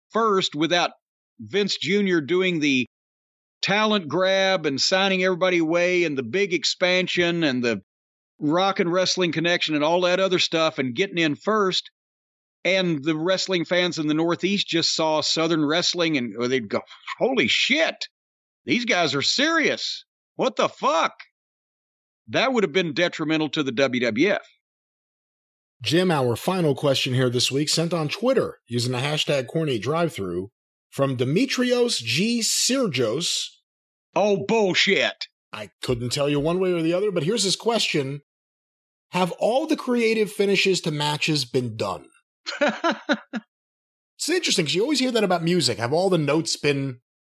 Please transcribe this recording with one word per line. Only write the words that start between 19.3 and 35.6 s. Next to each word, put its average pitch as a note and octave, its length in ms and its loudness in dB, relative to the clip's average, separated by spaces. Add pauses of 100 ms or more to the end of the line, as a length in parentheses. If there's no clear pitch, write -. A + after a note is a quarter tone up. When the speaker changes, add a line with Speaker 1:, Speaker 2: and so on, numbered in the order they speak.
Speaker 1:
What A3 220 -2
the G#3 120 2
fuck?" C#4+ 440 -2 (1160)
That F#3+ 240 0
would A3+ 120 2
have D3 80 0
been F3 220 0
detrimental D#3 560 -2
to D#3+ 120 -2
the C3 100 -4
W B2+ 280 0
W A#2+ 280 2
F. - 180 -2 (1400)
Speaker 2:
Jim, E3 280 2
our B2+ 260 2
final F3 380 0
question C#3 400 0
here B2+ 160 2
this A#2+ 200 0
week, D3 180 0
sent E3 260 0
on D#3 140 -2
Twitter A#3 580 0
using A#2+ 260 -2
the B2 60 -4
hashtag C#3+ 480 -2
corny D3 320 -2
drive D#3 340 -2
through F#2 380 -6 (400)
from C3+ 260 0
Demetrios A#3+ 840 2
G F3 420 0
Sirgos. E3+ 1080 -2 (680)
Speaker 1:
Oh, G3 300 2
bullshit. F#3 800 2 (260)
Speaker 2:
I G#2+ 180 -12 (120)